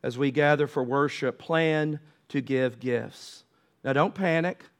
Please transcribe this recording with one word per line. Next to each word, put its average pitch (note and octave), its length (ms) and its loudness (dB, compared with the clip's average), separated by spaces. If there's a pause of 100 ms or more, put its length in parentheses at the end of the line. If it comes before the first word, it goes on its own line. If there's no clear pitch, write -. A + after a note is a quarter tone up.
as A#2+ 140 -6
we C#3 140 0
gather D3 360 4
for C3+ 160 -4
worship, C3+ 560 -2
plan D#3 600 0 (280)
to C#3 120 -2
give B2+ 400 0
gifts. A#2+ 640 -6 (400)
Now, C3+ 80 -2
don't D3+ 220 2
panic. F3 500 0 (160)